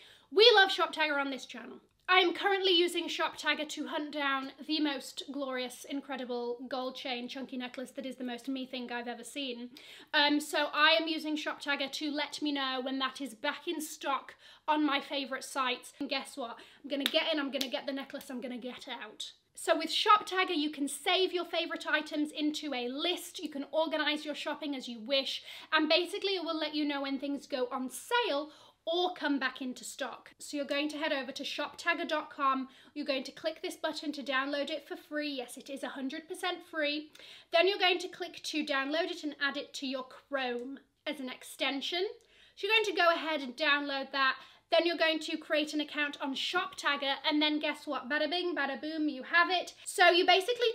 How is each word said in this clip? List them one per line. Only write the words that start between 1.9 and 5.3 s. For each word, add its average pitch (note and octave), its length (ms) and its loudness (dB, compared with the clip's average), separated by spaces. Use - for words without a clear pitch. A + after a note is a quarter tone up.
I F#4 100 8
am F4 120 4
currently F#4+ 400 2
using F4 340 4
Shop D#4 320 -2
Tagger D4+ 300 0
to C4+ 200 -6
hunt D4+ 260 -4
down C4+ 380 0
the D#4 140 0
most C#4 500 -2